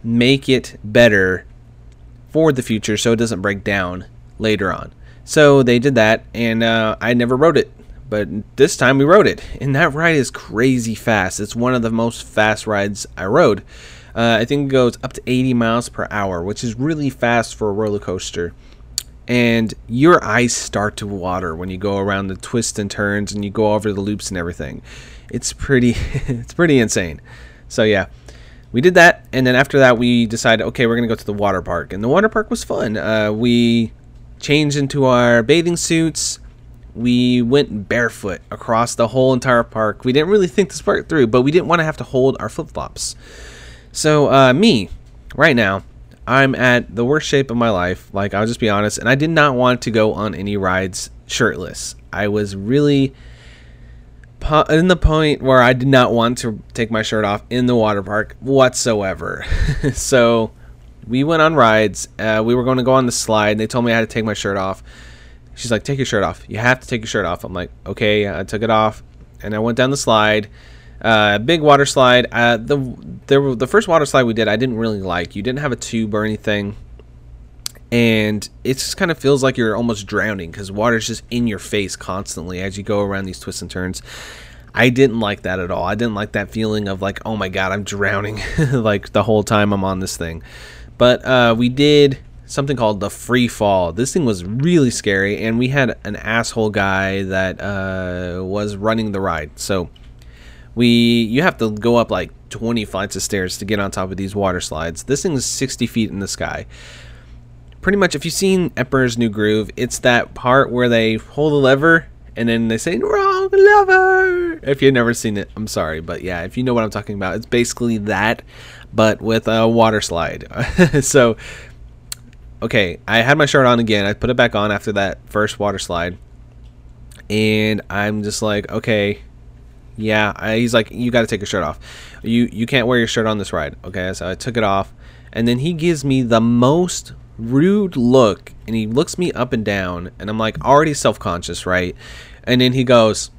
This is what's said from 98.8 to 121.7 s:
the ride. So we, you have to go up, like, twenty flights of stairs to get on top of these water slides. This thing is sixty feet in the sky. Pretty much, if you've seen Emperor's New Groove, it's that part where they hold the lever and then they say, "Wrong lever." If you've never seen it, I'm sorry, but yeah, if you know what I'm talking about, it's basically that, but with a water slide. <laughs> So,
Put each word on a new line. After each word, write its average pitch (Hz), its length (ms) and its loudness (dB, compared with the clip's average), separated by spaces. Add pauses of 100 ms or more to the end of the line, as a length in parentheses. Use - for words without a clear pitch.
the 98 80 -4
ride. 82 360 -4
So 90 340 -4 (840)
we, 120 140 2
you 117 540 4
have 175 160 -2
to 110 140 -2
go 113 260 0
up, 117 140 0
like, 92 200 -4 (180)
twenty 113 360 -4
flights 98 300 -8
of 95 80 -6
stairs 92 340 -4
to 104 80 -10
get 101 140 -2
on 98 120 -4
top 95 200 -6
of 95 60 -8
these 95 180 -6
water 92 260 -2
slides. 82 420 -8
This 139 200 -4
thing 180 100 -2
is 127 120 -4
sixty - 420 -4
feet 113 220 -2
in 95 100 -8
the 98 80 -6
sky. 80 380 -8 (1160)
Pretty 196 160 0
much, 185 180 0
if 143 100 -6
you've 165 80 -6
seen 190 440 0
Emperor's 123 400 0
New 117 120 0
Groove, 107 460 0
it's - 240 -6
that 120 340 0
part 131 380 2
where 123 180 0
they 113 260 2
hold 147 380 -2
the 147 40 2
lever 143 500 4 (300)
and 117 120 0
then 117 180 0
they 110 100 0
say, 170 200 -4
"Wrong 392 540 0
lever." 381 1120 4
If 139 180 -2
you've 135 120 6
never 120 200 2
seen 110 240 -4
it, 95 180 -6
I'm 107 120 -8
sorry, 80 340 -4
but 85 220 -10
yeah, 87 200 -6
if 90 140 -10
you 123 60 -4
know 127 100 0
what 117 100 2
I'm 107 60 -4
talking 107 260 -8
about, 95 200 -4
it's 113 100 -8
basically 120 540 -2
that, 104 420 -2 (520)
but 110 280 2
with 110 260 -2
a 113 200 2
water 113 340 4
slide. 82 440 -6 (300)
<laughs> 156 260 4
So, 120 360 2 (1200)